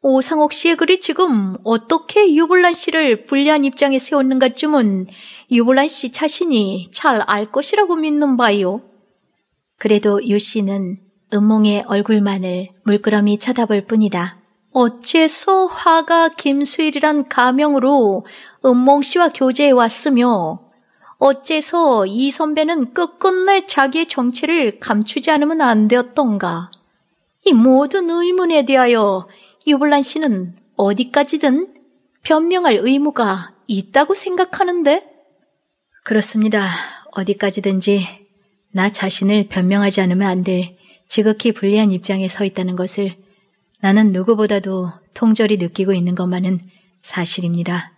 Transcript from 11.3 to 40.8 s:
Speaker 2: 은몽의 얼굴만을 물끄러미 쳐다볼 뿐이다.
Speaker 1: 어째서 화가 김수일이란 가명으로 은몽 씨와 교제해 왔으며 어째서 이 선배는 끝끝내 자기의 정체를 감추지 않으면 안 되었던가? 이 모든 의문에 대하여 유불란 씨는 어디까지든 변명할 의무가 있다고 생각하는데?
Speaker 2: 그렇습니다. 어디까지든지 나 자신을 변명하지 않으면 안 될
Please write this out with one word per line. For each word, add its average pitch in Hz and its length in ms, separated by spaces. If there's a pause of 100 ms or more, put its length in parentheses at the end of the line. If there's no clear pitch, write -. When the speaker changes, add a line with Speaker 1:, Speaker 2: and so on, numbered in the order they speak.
Speaker 2:
은몽의 208 540
얼굴만을 196 840 (160)
물끄러미 208 540
쳐다볼 220 440
뿐이다. 196 580 (320)
Speaker 1:
어째서 320 960
화가 330 640
김수일이란 294 1000
가명으로 254 960 (400)
은몽 262 380
씨와 339 280
교제해 262 400
왔으며 233 880 (580)
어째서 277 880
이 240 240
선배는 302 640
끝끝내 370 720
자기의 285 400
정체를 254 720
감추지 220 500
않으면 311 300
안 220 280
되었던가? 208 840 (760)
이 370 60
모든 269 580
의문에 339 540
대하여 226 640 (380)
유불란 285 360
씨는 214 540 (200)
어디까지든 277 1000 (480)
변명할 320 580
의무가 247 760 (120)
있다고 277 480
생각하는데? 359 880 (1040)
Speaker 2:
그렇습니다. 214 640 (440)
어디까지든지 196 920 (680)
나 190 180
자신을 202 580
변명하지 196 520
않으면 185 280
안 185 160
될 180 320 (320)